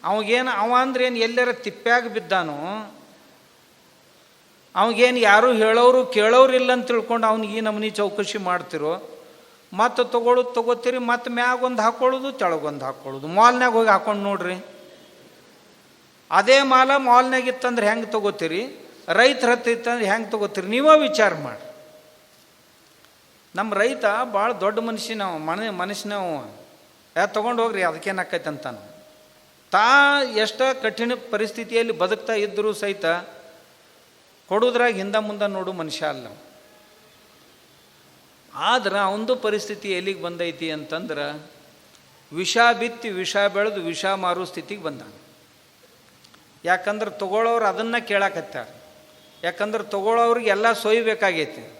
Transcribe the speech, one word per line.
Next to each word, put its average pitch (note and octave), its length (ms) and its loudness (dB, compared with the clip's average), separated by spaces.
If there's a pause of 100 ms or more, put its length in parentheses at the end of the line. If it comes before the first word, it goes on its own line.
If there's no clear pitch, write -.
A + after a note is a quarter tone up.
ಅವಾಗೇನು, A3 460 0
ಅವ A3+ 280 0
ಅಂದ್ರೆ B3+ 280 2
ಏನು, A#3+ 100 -2
ಎಲ್ಲರ A#3+ 360 0
ತಿಪ್ಪ್ಯಾಗ A#3 560 0
ಬಿದ್ದಾನೋ? F3+ 460 -2 (2250)
ಅವಾಗೇನು A#3 420 4
ಯಾರು A3 340 6
ಹೇಳೋರು A#3+ 540 6
ಕೇಳೋರು B3 460 6
ಇಲ್ಲ B3+ 200 4
ಅಂತ B3 140 0
ತಿಳ್ಕೊಂಡು A3+ 400 0
ಅವ್ನಿಗೆ A3 320 0
ಈ - 20 -4
ನಮೂನಿ G#3+ 300 -4
ಚೌಕಶಿ G#3 480 -4
ಮಾಡ್ತಿರೋ? F3+ 760 -4 (600)
ಮತ್ತೆ A#3+ 400 0
ತಗೊಳ್ಳೋದು A#3+ 400 2
ತಗೋತೀರಿ, A#3+ 460 -2
ಮತ್ತೆ A#3+ 320 -2
ಮ್ಯಾಗ B3 320 0
ಒಂದ್ B3+ 180 -2
ಹಾಕೊಳ್ಳೋದು, C4 520 0
ತೆಳಗೊಂದ್ D3+ 520 -4
ಹಾಕೊಳ್ಳೋದು. C3+ 420 -10
ಮಾಲ್ನ್ಯಾಗ A#3+ 460 4
ಹೋಗಿ A3+ 160 4
ಹಾಕೊಂಡ್ G3+ 340 2
ನೋಡ್ರಿ, F#3 440 -4 (1600)
ಅದೇ A3 320 6
ಮಾಲ C4 340 4
ಮಾಲ್ನ್ಯಾಗ B3+ 520 4
ಇತ್ತಂದ್ರೆ A#3+ 400 -2
ಹೆಂಗ್ A3+ 240 -2
ತಗೋತೀರಿ? G3+ 760 -4 (200)
ರೈತರ A#3+ 420 4
ಹತ್ರ A#3+ 200 0
ಇತ್ತಂದ್ರೆ A#3 360 -2
ಹೆಂಗ್ G#3 260 -2
ತಗೋತೀರಿ? G3+ 340 -4
ನೀವೇ C#4+ 320 6
ವಿಚಾರ A3 360 2
ಮಾಡ್ರಿ. C3 360 -12 (1800)
ನಮ್ಮ G3+ 200 -4
ರೈತ A#3+ 300 0 (280)
ಭಾಳ G#3 200 0
ದೊಡ್ಡ G#3 260 -2
ಮನುಷ್ಯನವ, G#3+ 600 -6
ಮನ-, F3+ 320 -6
ಮನುಷ್ಯನವ. F#3 800 -8 (680)
"ಏ, F#3 100 2
ತಗೊಂಡ್ A3+ 340 -2
ಹೋಗ್ರಿ, G#3+ 220 0
ಅದಕ್ಕೇನ್ F3 360 -2
ಆಕೈತೆ?" F3 300 -6
ಅಂತಾನ. C3+ 280 -10 (960)
ತಾ C4+ 420 6 (100)
ಎಷ್ಟ A3 400 -2 (200)
ಕಠಿಣ A3+ 300 -2 (180)
ಪರಿಸ್ಥಿತಿಯಲ್ಲಿ A3+ 640 -2
ಬದುಕ್ತಾ F#3+ 400 -2
ಇದ್ರೂ G#3 400 -2
ಸಹಿತ G3+ 320 -6 (1400)
ಕೊಡೋದ್ರಾಗ A#3+ 440 2
ಹಿಂದ G3 240 -4
ಮುಂದ G#3+ 260 -4
ನೋಡು F#3+ 300 -4
ಮನುಷ್ಯ D#3+ 340 -6
ಅಲ್ಲ. C3+ 200 -8 (2250)
ಆದ್ರೆ G3+ 400 0
ಅವಂದು G#3+ 380 0
ಪರಿಸ್ಥಿತಿ G#3 560 -4
ಎಲ್ಲಿಗೆ F#3 300 -6
ಬಂದೈತಿ E3+ 480 -6
ಅಂತಂದ್ರೆ, D3+ 720 -8 (880)
ವಿಷ F3 260 -2 (200)
ಬಿತ್ತಿ A#3 300 -6
ವಿಷ F#3 280 -4
ಬೆಳೆದು G3+ 440 0
ವಿಷ E3+ 240 -6
ಮಾರೋ F#3 400 -2
ಸ್ಥಿತಿಗೆ F#3+ 380 -12
ಬಂದ. C#3 200 -8 (1600)
ಯಾಕಂದ್ರೆ G#3 460 -2
ತಗೊಳ್ಳೋರು A3 540 -2
ಅದನ್ನ A3 340 -2
ಕೇಳಾಕತ್ತಾರ, G3 680 -4 (760)
ಯಾಕಂದ್ರೆ G#3 420 -4
ತಗೊಳ್ಳೋರಿಗೆ A3+ 640 0
ಎಲ್ಲ G#3+ 220 2
ಸೊಯ್ಬೇಕಾಗೈತಿ. G#3+ 1080 -2